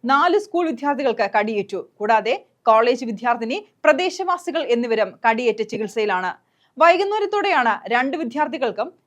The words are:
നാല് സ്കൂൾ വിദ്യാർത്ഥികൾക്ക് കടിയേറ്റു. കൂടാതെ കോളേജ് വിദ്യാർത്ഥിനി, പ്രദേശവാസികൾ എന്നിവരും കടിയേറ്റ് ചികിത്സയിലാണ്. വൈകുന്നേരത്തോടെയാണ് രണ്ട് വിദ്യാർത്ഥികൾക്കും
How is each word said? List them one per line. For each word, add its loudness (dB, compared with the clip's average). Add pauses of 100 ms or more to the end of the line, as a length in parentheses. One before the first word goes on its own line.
(100)
നാല് 4
സ്കൂൾ -2
വിദ്യാർത്ഥികൾക്ക് -2 (120)
കടിയേറ്റു. -4 (180)
കൂടാതെ 2 (340)
കോളേജ് 4
വിദ്യാർത്ഥിനി, -2 (260)
പ്രദേശവാസികൾ 0 (120)
എന്നിവരും 0 (140)
കടിയേറ്റ് 0
ചികിത്സയിലാണ്. -4 (500)
വൈകുന്നേരത്തോടെയാണ് 2 (200)
രണ്ട് 0
വിദ്യാർത്ഥികൾക്കും -4 (180)